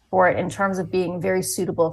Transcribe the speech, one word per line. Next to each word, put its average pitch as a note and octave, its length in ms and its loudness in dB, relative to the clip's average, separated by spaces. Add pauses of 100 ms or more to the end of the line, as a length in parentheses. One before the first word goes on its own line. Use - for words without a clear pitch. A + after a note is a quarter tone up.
(100)
for F#3 200 6
it - 80 0
in F3+ 100 -2
terms F#3+ 300 -2
of E3 140 -6
being F3+ 280 -2
very F#3 220 0
suitable E3+ 500 -2